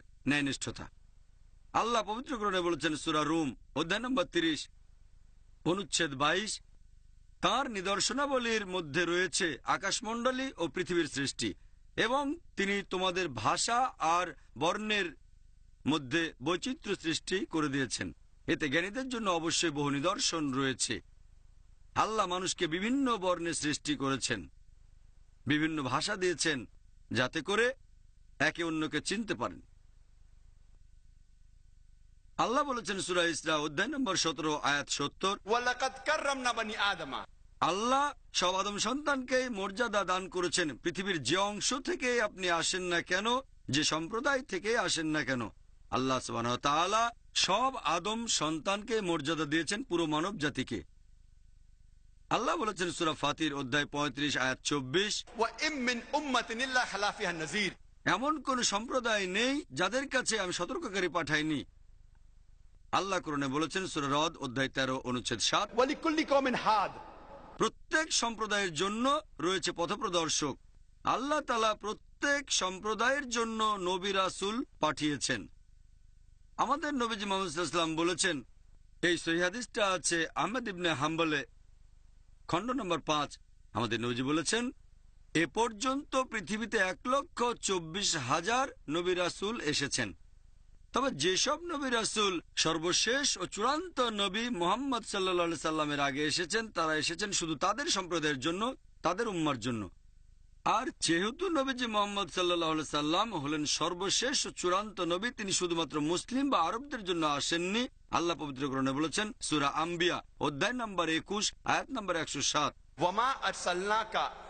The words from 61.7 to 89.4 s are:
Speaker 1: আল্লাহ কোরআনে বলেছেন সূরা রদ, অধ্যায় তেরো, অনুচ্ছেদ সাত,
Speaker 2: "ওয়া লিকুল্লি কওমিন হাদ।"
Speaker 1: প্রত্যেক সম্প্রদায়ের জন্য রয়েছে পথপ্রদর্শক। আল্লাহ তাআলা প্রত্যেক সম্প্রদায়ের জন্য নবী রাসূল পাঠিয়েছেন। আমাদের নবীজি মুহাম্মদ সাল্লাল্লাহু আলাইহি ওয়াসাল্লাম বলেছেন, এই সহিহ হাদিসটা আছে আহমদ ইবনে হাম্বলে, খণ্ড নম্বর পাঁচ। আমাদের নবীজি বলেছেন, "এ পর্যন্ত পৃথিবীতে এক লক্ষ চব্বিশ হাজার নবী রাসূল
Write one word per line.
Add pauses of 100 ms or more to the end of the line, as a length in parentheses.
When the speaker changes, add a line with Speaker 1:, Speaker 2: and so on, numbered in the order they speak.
Speaker 1:
আল্লাহ
কোরআনে
বলেছেন
সূরা
রদ,
অধ্যায়
তেরো,
অনুচ্ছেদ
সাত,
Speaker 2:
"ওয়া
লিকুল্লি
কওমিন
হাদ।" (640)
Speaker 1:
প্রত্যেক
সম্প্রদায়ের
জন্য (180)
রয়েছে
পথপ্রদর্শক। (460)
আল্লাহ
তাআলা
প্রত্যেক
সম্প্রদায়ের
জন্য
নবী
রাসূল (140)
পাঠিয়েছেন। (1080)
আমাদের
নবীজি
মুহাম্মদ
সাল্লাল্লাহু
আলাইহি
ওয়াসাল্লাম
বলেছেন,
এই
সহিহ
হাদিসটা
আছে
আহমদ
ইবনে
হাম্বলে, (1000)
খণ্ড
নম্বর
পাঁচ। (340)
আমাদের
নবীজি
বলেছেন, (640)
"এ
পর্যন্ত
পৃথিবীতে
এক
লক্ষ (180)
চব্বিশ
হাজার (220)
নবী
রাসূল